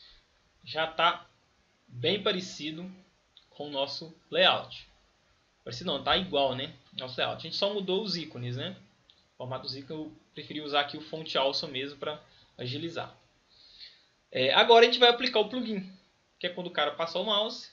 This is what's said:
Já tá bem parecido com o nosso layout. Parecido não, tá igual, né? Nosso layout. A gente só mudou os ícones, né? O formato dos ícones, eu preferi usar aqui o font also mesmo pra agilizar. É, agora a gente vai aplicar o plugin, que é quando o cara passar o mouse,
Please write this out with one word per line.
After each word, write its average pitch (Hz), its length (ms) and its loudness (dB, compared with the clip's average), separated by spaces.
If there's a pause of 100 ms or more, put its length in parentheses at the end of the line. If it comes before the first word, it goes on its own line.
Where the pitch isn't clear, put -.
(640)
Já 156 240 -4
tá 170 360 2 (600)
bem 156 340 -2
parecido 180 720 -4 (580)
com 147 180 -10
o - 20 -10
nosso 139 420 -4 (160)
layout. 147 600 2 (720)
Parecido 170 300 -6
não, 135 100 -4
tá 143 140 4
igual, 139 400 2
né? 147 200 -8 (180)
Nosso 123 220 -10
layout. 127 220 -2
A 160 100 -12
gente 165 80 -8
só 202 160 0
mudou 196 300 -2
os 185 140 -4
ícones, 123 400 -8
né? 170 200 -8 (580)
O - 20 -20
formato 131 260 -8
dos 135 140 -10
ícones, 156 300 -10
eu - 120 -18 (160)
preferi 151 260 -10
usar 143 200 0
aqui 143 160 -4
o 151 40 -10
font 156 360 -8
also 139 320 0
mesmo 139 280 -8
pra 151 240 -6 (380)
agilizar. 135 580 -8 (1160)
É, 131 200 2
agora 233 320 10
a 247 40 8
gente 247 100 0
vai 240 120 10
aplicar 240 300 0
o 208 80 0
plugin, 214 440 -6 (460)
que - 80 -4
é 180 40 -4
quando 180 180 -8
o - 40 -10
cara 147 200 0
passar 165 260 -4
o 190 60 -2
mouse, 214 480 -2